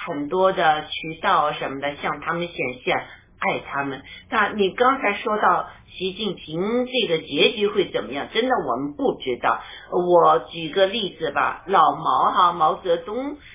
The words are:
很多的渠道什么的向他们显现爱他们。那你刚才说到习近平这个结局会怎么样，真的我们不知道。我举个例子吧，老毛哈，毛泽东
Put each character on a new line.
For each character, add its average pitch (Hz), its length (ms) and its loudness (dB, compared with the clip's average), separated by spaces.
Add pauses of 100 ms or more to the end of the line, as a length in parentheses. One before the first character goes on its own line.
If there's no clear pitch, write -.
很 147 240 -6
多 185 240 2
的 156 300 2
渠 160 400 -8
道 156 300 2
什 139 200 -6
么 135 80 -8
的 143 160 -4
向 156 240 -6
他 - 140 -4
们 170 120 -4
显 - 100 -12 (280)
现 165 100 2 (440)
爱 165 220 -2
他 139 240 -6
们。 135 180 -8 (260)
那 208 220 0
你 196 180 2
刚 254 320 2
才 202 140 0
说 214 240 -2
到 180 320 2 (160)
习 185 260 -6
近 190 220 -4
平 214 520 -2
这 254 220 -2
个 160 140 0
结 175 300 2
局 202 160 0
会 196 220 0
怎 127 140 -4
么 113 80 -10
样， 135 200 -6
真 233 160 0
的 - 20 2 (180)
我 120 140 0
们 147 120 -6
不 262 240 0
知 123 220 -4
道。 - 220 0 (300)
我 170 480 6 (100)
举 165 200 -8
个 190 160 4
例 202 240 -2
子 147 200 -6
吧， 139 380 -2
老 156 260 6
毛 151 380 0
哈， 180 200 4
毛 175 220 2
泽 170 220 0
东 262 400 -6 (180)